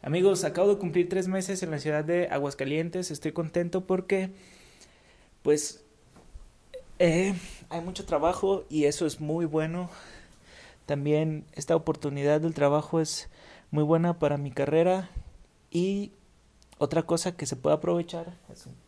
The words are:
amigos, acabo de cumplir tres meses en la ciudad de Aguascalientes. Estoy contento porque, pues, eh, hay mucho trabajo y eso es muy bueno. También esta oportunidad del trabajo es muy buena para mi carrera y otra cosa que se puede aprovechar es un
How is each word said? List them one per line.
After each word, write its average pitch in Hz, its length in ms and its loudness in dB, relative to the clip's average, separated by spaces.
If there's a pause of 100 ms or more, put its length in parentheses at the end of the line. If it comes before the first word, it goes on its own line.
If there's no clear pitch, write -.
amigos, 180 420 2
acabo 175 260 2
de 202 80 4
cumplir 175 300 0
tres 185 200 0
meses 185 340 -2
en 170 80 -4
la 151 80 -4
ciudad 151 260 -2
de 175 240 2
Aguascalientes. 147 800 -2
Estoy 151 220 -6
contento 175 540 -2
porque, 190 440 0 (1120)
pues, - 420 2 (1120)
eh, 180 360 4 (340)
hay 170 140 -6
mucho 180 240 -8
trabajo 175 640 2
y 151 140 2
eso 147 220 2
es 147 140 -4
muy 156 240 -2
bueno. 160 460 -2 (960)
También 151 680 0
esta 165 240 0
oportunidad 147 640 0
del 160 140 -2
trabajo 147 460 2
es - 280 -4 (420)
muy 151 140 2
buena 165 340 2
para 147 200 0
mi 143 120 -6
carrera 165 600 2 (600)
y 196 420 -2 (680)
otra 151 240 0
cosa 170 340 -2
que - 80 -8
se 139 120 -6
puede 151 200 2
aprovechar 170 580 -4 (160)
es - 160 -20
un - 80 -18 (140)